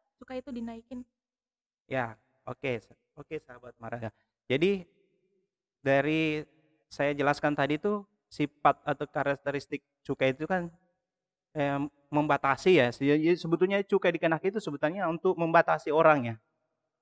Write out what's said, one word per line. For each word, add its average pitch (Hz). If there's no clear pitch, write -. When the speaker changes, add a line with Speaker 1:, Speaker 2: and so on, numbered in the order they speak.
Speaker 1:
cukai 254
itu 285
dinaikin? 233
Speaker 2:
Ya, 120
oke, 123
sa-, -
oke, 151
sahabat 123
Maraga. 113
Jadi 180
dari 151
saya 147
jelaskan 143
tadi 147
tuh 208
sifat -
atau 147
karakteristik 143
cukai 131
itu 151
kan, 175
em, 143
membatasi 147
ya. 120
Se-, 139
jadi 156
sebetulnya 180
cukai 190
dikenakan 165
itu 214
sebetulnya 165
untuk 170
membatasi 165
orang 156
ya. 113